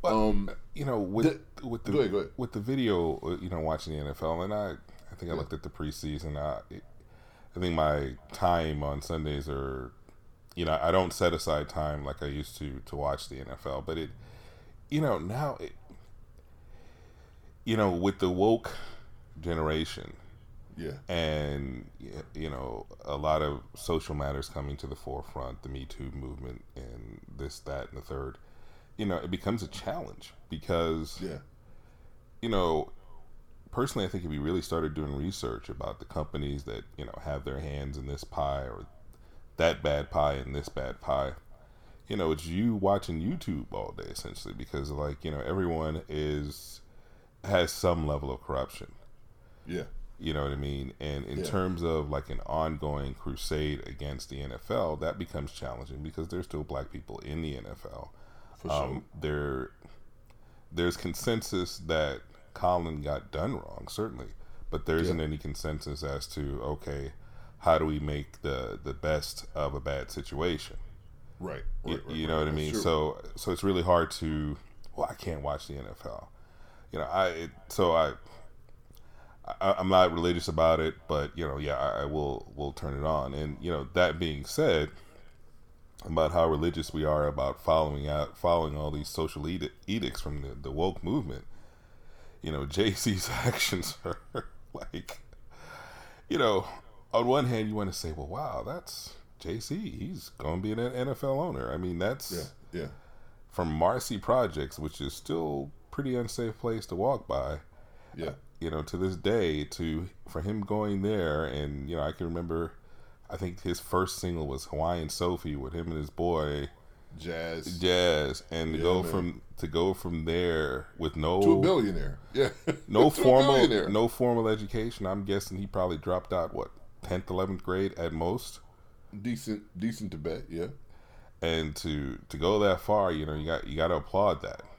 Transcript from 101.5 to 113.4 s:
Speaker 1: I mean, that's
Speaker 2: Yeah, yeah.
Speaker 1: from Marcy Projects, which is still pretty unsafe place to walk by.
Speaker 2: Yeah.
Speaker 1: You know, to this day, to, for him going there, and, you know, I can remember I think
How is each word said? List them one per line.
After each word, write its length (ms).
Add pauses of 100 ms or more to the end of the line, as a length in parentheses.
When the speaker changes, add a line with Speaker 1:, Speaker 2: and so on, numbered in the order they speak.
Speaker 1:
I 40
mean, 200
that's 340 (420)
Speaker 2:
Yeah, 80
yeah. 60 (600)
Speaker 1:
from 220
Marcy 460
Projects, 600
which 220
is 140
still 580 (200)
pretty 240
unsafe 440
place 280
to 80
walk 320
by. 320 (560)
Speaker 2:
Yeah. 160 (280)
Speaker 1:
You 100
know, 140
to 140
this 180
day, 480
to, 460 (180)
for 140
him 200
going 420
there, 420
and, 440
you 60
know, 80
I 80
can 160
remember 460 (560)
I 80
think 240